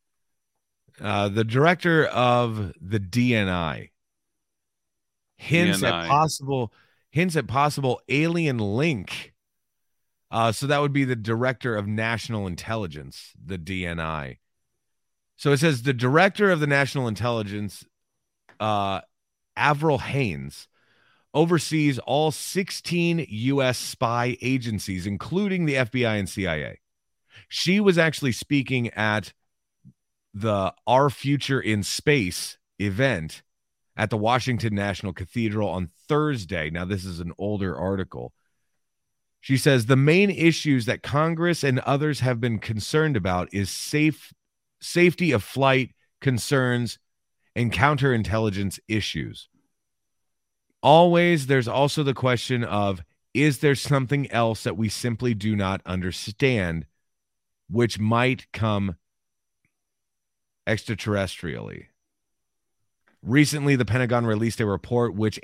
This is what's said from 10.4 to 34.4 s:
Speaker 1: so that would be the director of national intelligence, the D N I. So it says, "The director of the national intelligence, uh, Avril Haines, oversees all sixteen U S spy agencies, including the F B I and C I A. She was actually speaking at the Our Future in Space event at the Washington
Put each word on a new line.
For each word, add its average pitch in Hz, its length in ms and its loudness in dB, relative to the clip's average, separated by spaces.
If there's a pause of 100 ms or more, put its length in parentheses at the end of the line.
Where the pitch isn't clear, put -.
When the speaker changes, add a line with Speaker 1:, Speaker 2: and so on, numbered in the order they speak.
Speaker 1:
so 139 140 -6
that 143 140 2
would 147 120 0
be 139 120 2
the 127 120 -2
director 117 580 -2
of 104 140 -2
national 110 580 -4
intelligence, 80 840 -8 (100)
the 98 160 -10
D 90 280 -6
N 85 120 -6
I. 78 400 -6 (1000)
So 143 160 0
it 143 60 4
says, 139 240 2
"The 135 120 0
director 165 560 4
of 165 100 2
the 147 60 0
national 139 420 0
intelligence, 104 760 -6 (760)
uh, 101 400 0 (560)
Avril 143 420 2
Haines, 92 680 -6 (640)
oversees 151 680 2
all 151 300 0
sixteen 170 1000 -4
U 131 340 0
S 127 160 0
spy 120 640 -2
agencies, 113 640 -4
including 180 580 -2
the 139 140 0
F 127 120 0
B 123 140 0
I 110 120 2
and 98 120 -2
C 95 180 -4
I 80 100 -2
A. 65 220 -8 (680)
She 190 320 0
was 196 160 6
actually 156 360 2
speaking 127 580 -2
at 107 420 -2 (1000)
the 101 400 0 (140)
Our 131 240 6
Future 135 500 -2
in 104 220 0
Space - 760 -2 (220)
event 98 640 -2 (540)
at 110 140 0
the 117 60 0
Washington 113 600 0